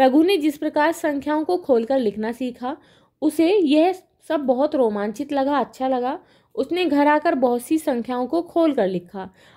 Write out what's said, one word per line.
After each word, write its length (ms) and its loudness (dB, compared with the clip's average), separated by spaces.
रघु 240 6
ने 140 4
जिस 200 -2
प्रकार 340 0
संख्याओं 520 -2
को 140 0
खोलकर 420 0
लिखना 320 -4
सीखा, 440 -8
उसे 320 2
यह 380 4
सब 120 -2
बहुत 340 0
रोमांचित 580 -2
लगा, 240 0
अच्छा 300 -4
लगा। 300 -2
उसने 300 -2
घर 220 2
आकर 300 2
बहुत 240 0
सी 160 -2
संख्याओं 500 -4
को 160 -2
खोलकर 440 0
लिखा। 420 -8